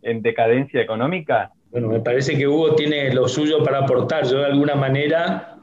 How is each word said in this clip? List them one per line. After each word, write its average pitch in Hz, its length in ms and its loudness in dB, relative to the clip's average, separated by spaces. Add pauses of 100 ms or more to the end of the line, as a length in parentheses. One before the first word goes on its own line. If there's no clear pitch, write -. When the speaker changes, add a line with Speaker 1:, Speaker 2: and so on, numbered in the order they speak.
Speaker 1:
en 113 200 -4
decadencia 117 600 0
económica. 123 720 -2 (180)
Speaker 2:
Bueno, 120 180 -4
me 113 100 0
parece 131 400 0
que 139 80 0
Hugo 151 300 2
tiene 147 360 0
lo 127 140 2
suyo 151 380 0
para 139 160 0
aportar. 135 440 0
Yo 131 140 0
de 143 80 0
alguna 143 300 2
manera 151 880 -2